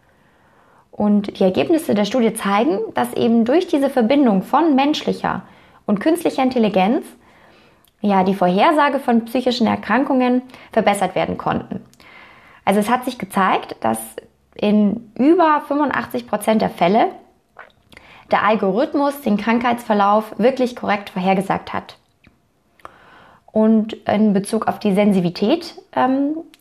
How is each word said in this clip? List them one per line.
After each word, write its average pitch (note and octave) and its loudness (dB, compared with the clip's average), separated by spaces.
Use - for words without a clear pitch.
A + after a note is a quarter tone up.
Und G#3 0
die G3+ 2
Ergebnisse A#3+ 0
der G#3 0
Studie A3+ 0
zeigen, A#3+ 0
dass B3 -2
eben A#3 2
durch D#4 2
diese C#4 0
Verbindung B3 2
von D4+ 2
menschlicher C4 -2
und G#3 0
künstlicher D#4+ 0
Intelligenz, A#3 2
ja, G3 2
die F#3+ 2
Vorhersage C4+ 2
von A#3 0
psychischen A#3+ -2
Erkrankungen B3 0
verbessert G3+ 0
werden F3 -4
konnten. - -6
Also G3 2
es G#3 0
hat A#3+ 0
sich B3 -8
gezeigt, - -2
dass A3+ -2
in G#3 0
über D4+ 2
fünfundachtzig B3+ -4
Prozent G#3+ 0
der F#3 0
Fälle G#3 2
der - 2
Algorithmus C4 0
den G#3 -2
Krankheitsverlauf A3 0
wirklich B3 0
korrekt G3+ -4
vorhergesagt F#3+ -2
hat. - -10
Und A3 2
in G#3+ 2
Bezug G3+ -2
auf - -4
die G#3 0
Sensivität, G3+ 0
ähm, C4+ 0